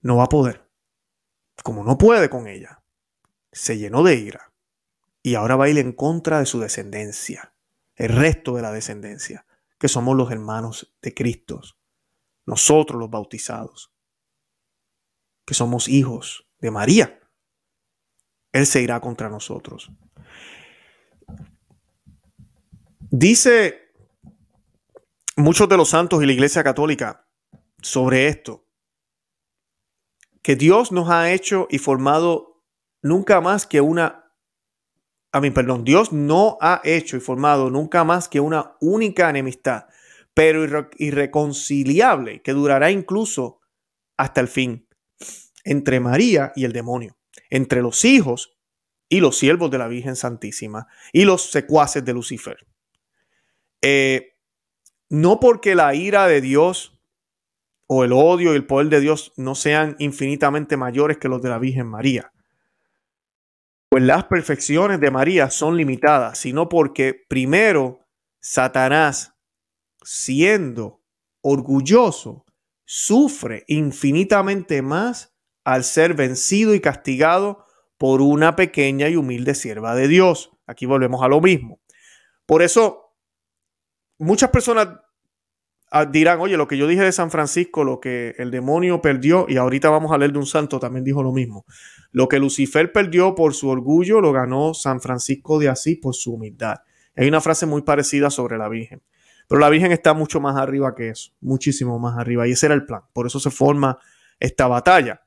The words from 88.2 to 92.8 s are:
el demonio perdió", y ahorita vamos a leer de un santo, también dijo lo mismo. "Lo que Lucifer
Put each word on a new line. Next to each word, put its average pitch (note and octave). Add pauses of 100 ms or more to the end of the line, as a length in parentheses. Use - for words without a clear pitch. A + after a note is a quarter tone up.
el B2
demonio D#3+
perdió", D3+
y C3
ahorita C3
vamos D#3
a D3
leer C#3+
de D3
un C#3
santo, D3
también B2+
dijo C#3
lo C3
mismo. A#2 (460)
"Lo B2+
que C#3
Lucifer C#3